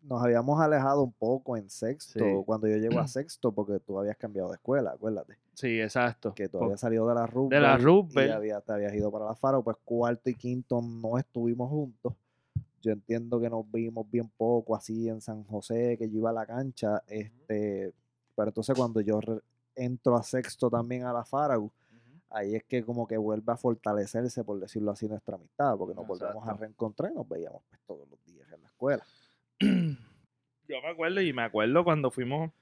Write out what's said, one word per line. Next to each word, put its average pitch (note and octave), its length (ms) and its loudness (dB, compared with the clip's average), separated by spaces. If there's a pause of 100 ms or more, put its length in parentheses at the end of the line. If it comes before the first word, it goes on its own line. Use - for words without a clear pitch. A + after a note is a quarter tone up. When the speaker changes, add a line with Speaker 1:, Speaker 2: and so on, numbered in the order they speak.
Speaker 1:
Nos B2+ 200 -4
habíamos B2 380 4
alejado C#3+ 420 4
un B2 100 -2
poco B2+ 440 -2
en G2+ 140 -10
sexto, A#2+ 480 -6
Speaker 2:
Sí. G2 260 4
Speaker 1:
cuando A2 240 0
yo G#2+ 80 4
llego A2+ 240 2
a A2+ 60 0
Speaker 2:
<clears throat> - 20 -4
Speaker 1:
sexto, C3 440 -2
porque G2+ 280 -2
tú G2 180 -6
habías G#2 200 -2
cambiado F#2+ 320 -6
de F2+ 60 -8
escuela, B2 360 0
acuérdate. G2+ 460 -6 (160)
Speaker 2:
Sí, A#2 260 -2
exacto. A2+ 540 0
Speaker 1:
Que G2 140 -4
tú F#2+ 100 -8
Speaker 2:
Por A#2 80 0
Speaker 1:
habías G2+ 140 -2
salido A2+ 280 2
de A#2+ 60 4
la A#2+ 80 0
Speaker 2:
De C3 380 2
la C#3 180 8
Speaker 1:
Roosevelt A#2+ 60 4
Speaker 2:
Roosevelt. D3+ 440 8
Speaker 1:
y A2+ 40 0
había-, G#2 280 -2
te A2+ 120 -6
habías G#2 220 -2
ido G#2 180 0
para G#2+ 140 -4
la A2+ 80 -4
Faro, C3+ 280 2
pues A2 220 -2
cuarto A#2+ 440 0
y B2 60 0
quinto B2 480 -4
no A#2 360 -4
estuvimos B2 520 -2
juntos. C#3 440 -4 (680)
Yo A2+ 80 0
entiendo A#2 500 -2
que A#2 80 0
nos A2 220 -6
vimos A2+ 400 -4
bien A#2 260 0
poco A2+ 380 2
así A2+ 340 -4
en A2 120 -6
San G#2+ 240 -10
José, A2+ 540 -2
que A2 120 -4
yo G#2+ 80 -2
iba A2+ 120 2
a A2+ 40 0
la A2 120 -4
cancha, A#2 600 -2
Speaker 2:
Ujú. G#2 80 -12
Speaker 1:
este, G#2 760 -4 (420)
pero G#2+ 140 0
entonces A2 280 -2
cuando A#2 240 2
yo G#2+ 200 2
re-, A2 200 -4 (360)
entro B2 400 2
a A2+ 60 2
sexto - 460 -2
también A#2+ 360 -2
a B2 80 -4
la A#2+ 120 -4
Faro, C#3 360 0
Speaker 2:
Ujú. G#2+ 100 -4 (600)
Speaker 1:
ahí G#2 260 -4
es G#2+ 80 -6
que B2 180 -2
como A#2+ 240 -4
que A2+ 120 -2
vuelve G#2+ 340 -2
a A#2 40 -4
fortalecerse, A2+ 840 -2
por G#2 160 -6
decirlo G#2 320 -4
así, G#2+ 160 -4
nuestra G#2 300 -8
amistad, A#2+ 400 0
porque F#2 180 -6
nos F#2 140 -10
volvemos G#2 300 -6
a - 20 -
Speaker 2:
Exacto. A2 220 -6
Speaker 1:
reencontrar A2 500 -6
y - 20 -8
nos A#2+ 140 -10
veíamos, - 400 -10
pues, - 180 -20
todos C#2+ 220 -16
los C#2 160 -20
días D2+ 260 -20
en D#2+ 120 -20
la - 60 -20
escuela. B2+ 360 -2 (300)
Speaker 2:
<clears throat> - 260 -12
Yo - 1200 -2
me D#3 60 -8
acuerdo, E3+ 320 -2
y E3 140 2
me A#2+ 80 0
acuerdo A2+ 420 4
cuando D3+ 260 2
fuimos C#3+ 400 -4 (120)